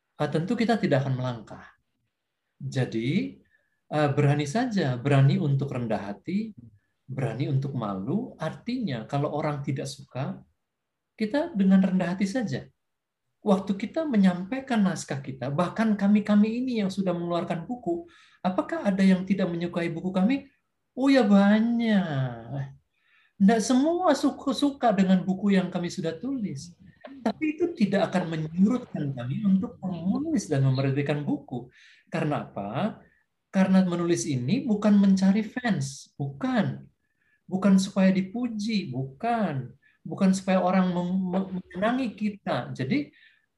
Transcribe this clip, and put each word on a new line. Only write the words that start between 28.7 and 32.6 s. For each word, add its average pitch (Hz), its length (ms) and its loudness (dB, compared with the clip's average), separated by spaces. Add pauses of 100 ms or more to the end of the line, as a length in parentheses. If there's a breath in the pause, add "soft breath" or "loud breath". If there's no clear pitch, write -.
kami 131 320 -6
untuk 190 360 2
menulis 202 680 -2
dan 135 160 2
menerbitkan 139 560 0
buku. 165 480 -6 (400 soft breath)
Karena 147 400 -4
apa? 117 480 -6 (540 soft breath)